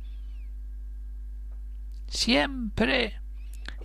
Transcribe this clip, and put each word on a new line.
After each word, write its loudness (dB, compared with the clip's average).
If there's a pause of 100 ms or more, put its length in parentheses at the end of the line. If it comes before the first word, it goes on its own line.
(2000)
Siempre. 4 (640)